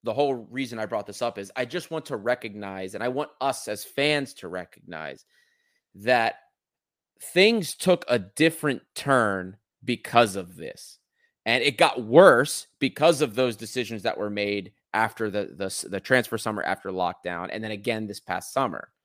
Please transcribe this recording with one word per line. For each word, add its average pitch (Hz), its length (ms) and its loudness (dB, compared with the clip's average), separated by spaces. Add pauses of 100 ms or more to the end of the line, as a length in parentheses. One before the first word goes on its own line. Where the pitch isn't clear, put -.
the 110 100 -2
whole 135 220 2
reason 120 440 -8
I 107 60 -4
brought 104 220 -4
this 101 140 -10
up 120 160 -4
is 101 180 -10
I 127 100 -2
just 165 260 -8
want 160 140 -6
to 135 100 -6
recognize, 101 800 -4
and 104 100 -6
I 123 60 0
want 143 220 -4 (100)
us 131 260 -2
as 107 160 -8
fans 143 520 -2
to 92 120 -14
recognize, 82 800 -12 (680)
that 113 400 2 (1000)
things 202 420 4
took 180 320 2
a 120 120 2
different 151 640 0 (120)
turn 101 600 0 (260)
because 117 540 4
of 90 180 -10
this. - 440 -16 (460)
And 117 160 2
it 139 160 0
got 139 280 2
worse 139 600 6 (120)
because 143 420 2
of 113 140 -2
those 120 220 0
decisions 110 460 -8
that 113 140 -2
were 104 120 -4
made 101 420 -4 (220)
after 110 360 0
the, 101 280 -6
the, 95 320 -6
the 95 100 -6
transfer 120 380 2
summer 107 260 -4
after 98 260 -4
lockdown, 90 640 -4
and 110 100 -8
then 110 100 -8
again 107 360 -4
this 104 140 -12
past - 320 -8
summer. 120 360 -4 (160)